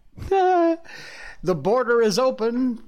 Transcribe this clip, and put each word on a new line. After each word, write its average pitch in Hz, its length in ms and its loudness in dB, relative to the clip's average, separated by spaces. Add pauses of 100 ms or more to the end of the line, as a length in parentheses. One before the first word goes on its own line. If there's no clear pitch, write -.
(300)
<laughs> 359 480 2 (680)
The 175 120 0
border 233 440 2
is 214 200 2
open. 247 680 -2